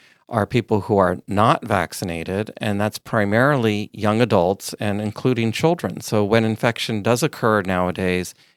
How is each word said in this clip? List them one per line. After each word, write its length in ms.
are 180
people 360
who 160
are 280
not 400
vaccinated, 920
and 220
that's 200
primarily 920
young 260
adults 540
and 260
including 540
children. 480
So 240
when 180
infection 580
does 220
occur 380
nowadays, 760